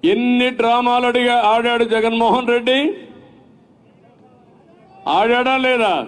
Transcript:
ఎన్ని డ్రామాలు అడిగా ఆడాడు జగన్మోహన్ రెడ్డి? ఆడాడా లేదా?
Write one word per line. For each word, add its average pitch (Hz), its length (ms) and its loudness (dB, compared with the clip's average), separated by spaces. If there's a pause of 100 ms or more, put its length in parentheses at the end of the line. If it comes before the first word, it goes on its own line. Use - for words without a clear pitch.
ఎన్ని 247 460 0
డ్రామాలు 240 560 0
అడిగా 240 340 0
ఆడాడు 233 440 2
జగన్మోహన్ 226 640 0
రెడ్డి? 247 460 0 (2250)
ఆడాడా 240 480 0
లేదా? 226 500 0